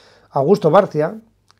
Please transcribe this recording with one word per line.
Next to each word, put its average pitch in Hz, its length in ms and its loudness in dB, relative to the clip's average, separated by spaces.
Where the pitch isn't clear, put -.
Augusto 160 400 0
Bárcea, 180 460 0